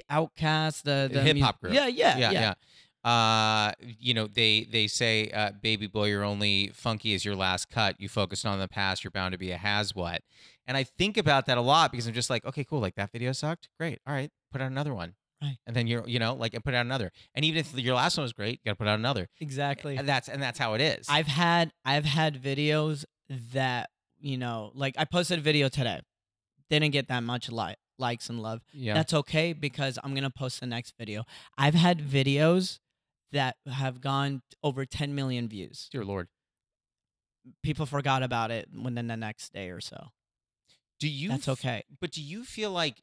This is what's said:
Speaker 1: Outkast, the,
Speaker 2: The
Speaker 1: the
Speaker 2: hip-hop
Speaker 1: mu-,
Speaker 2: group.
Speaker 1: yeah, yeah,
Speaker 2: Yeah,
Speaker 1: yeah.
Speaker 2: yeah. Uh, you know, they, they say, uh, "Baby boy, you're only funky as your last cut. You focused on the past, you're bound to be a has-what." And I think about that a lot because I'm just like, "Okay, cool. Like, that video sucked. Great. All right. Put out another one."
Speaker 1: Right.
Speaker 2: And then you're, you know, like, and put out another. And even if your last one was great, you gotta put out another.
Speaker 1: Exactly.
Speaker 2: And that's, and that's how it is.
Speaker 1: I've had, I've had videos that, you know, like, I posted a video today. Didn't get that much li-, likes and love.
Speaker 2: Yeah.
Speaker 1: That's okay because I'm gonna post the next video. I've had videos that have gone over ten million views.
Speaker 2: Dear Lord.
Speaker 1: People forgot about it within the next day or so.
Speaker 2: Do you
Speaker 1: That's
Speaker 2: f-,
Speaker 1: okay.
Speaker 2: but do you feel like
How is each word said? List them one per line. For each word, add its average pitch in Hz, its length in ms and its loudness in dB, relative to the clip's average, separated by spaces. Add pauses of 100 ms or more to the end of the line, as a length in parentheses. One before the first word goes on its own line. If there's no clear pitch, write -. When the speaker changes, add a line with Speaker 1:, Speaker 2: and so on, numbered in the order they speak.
(120)
Speaker 1:
Outkast, 156 720 0
the, 139 280 2
Speaker 2:
The 135 80 0
Speaker 1:
the - 20 4
Speaker 2:
hip-hop 139 400 6
Speaker 1:
mu-, - 80 -4
Speaker 2:
group. - 100 2
Speaker 1:
yeah, 285 80 4
yeah, 247 300 4
Speaker 2:
Yeah, 117 140 4
Speaker 1:
yeah. 107 220 2 (500)
Speaker 2:
yeah. 117 60 2
Uh, 110 640 6 (280)
you 123 140 0
know, 110 140 2
they, 110 420 4
they 110 180 2
say, 110 440 2
uh, 104 200 0 (100)
"Baby 110 260 0
boy, 104 220 0
you're 101 140 0
only 101 500 2
funky 110 420 -2
as 90 80 -2
your 104 120 -2
last 92 340 -2
cut. 101 300 0
You 95 100 -10
focused 95 360 -2
on 98 140 -2
the 95 80 -2
past, 95 380 -4
you're 95 60 -10
bound 92 200 -4
to 92 60 -4
be 92 140 -6
a 87 60 -6
has-what." 95 640 -2 (460)
And 127 80 -2
I 135 80 0
think 202 320 -2
about 147 300 4
that 127 120 2
a 120 40 4
lot 143 300 6
because 117 160 -4
I'm 113 60 -4
just 120 160 -2
like, 117 160 -2
"Okay, 135 200 -6
cool. 143 160 -2
Like, 95 140 -2
that 101 160 -4
video 120 200 -4
sucked. 151 380 -6 (100)
Great. 165 260 -6
All 147 80 -6
right. 139 180 -4 (200)
Put 131 100 -6
out 131 80 -2
another 139 240 -4
one." 87 200 -6 (280)
Speaker 1:
Right. 143 240 -4
Speaker 2:
And 120 80 -8
then 117 140 0
you're, 117 180 0
you 120 140 -4
know, 113 140 0
like, 120 200 -4
and 117 80 -8
put 139 120 -2
out 123 120 2
another. 120 280 -4 (200)
And 151 120 0
even 160 160 2
if 147 120 -8
your 123 220 0
last 143 220 2
one 156 60 -2
was 117 100 -4
great, 110 220 -4
you - 100 -14
gotta 104 100 -2
put 104 140 0
out 107 100 2
another. 110 300 -2 (100)
Speaker 1:
Exactly. 143 560 -4
Speaker 2:
And 139 100 -4
that's, 139 220 0
and 139 160 -6
that's 123 160 -6
how 117 140 0
it 113 80 0
is. 151 260 0
Speaker 1:
I've 147 200 2
had, 170 440 4 (140)
I've 143 180 2
had 151 400 2
videos 151 640 0 (480)
that, 127 360 -2 (300)
you 139 180 -4
know, 117 380 -6
like, 135 220 -4
I 135 80 0
posted 175 340 0
a - 20 -4
video 147 280 4
today. 117 320 -2 (680)
Didn't 151 220 4
get 139 160 0
that 123 160 -2
much 120 260 -4
li-, 104 260 -4 (220)
likes 120 320 -4
and 117 120 -8
love. 110 180 -6 (140)
Speaker 2:
Yeah. 120 220 -2
Speaker 1:
That's 156 180 2
okay 160 400 0
because 139 500 -4
I'm 139 100 -6
gonna 135 160 -2
post 127 300 -6
the 127 80 -10
next 117 320 -8
video. 107 240 -6 (340)
I've 143 180 6
had 170 300 6
videos 143 760 4 (520)
that 135 240 0 (160)
have 131 300 -4
gone 139 400 -2 (200)
over 135 240 -2
ten 143 300 -4
million 127 320 -2
views. 104 420 -12
Speaker 2:
Dear 127 140 -6
Lord. 95 240 -4 (1400)
Speaker 1:
People 156 220 -2
forgot 135 380 0
about 117 280 -2
it 117 220 -6
within 120 340 -6
the 113 100 -6
next 107 360 -12
day 95 160 -10
or 87 120 -12
so. - 280 -14 (880)
Speaker 2:
Do 147 80 -2
you 151 220 -4
Speaker 1:
That's 269 180 -4
Speaker 2:
f-, 131 120 -2
Speaker 1:
okay. 120 240 -6 (180)
Speaker 2:
but 180 100 -6
do 160 100 -12
you 170 220 -14
feel 214 280 -6
like 165 320 -4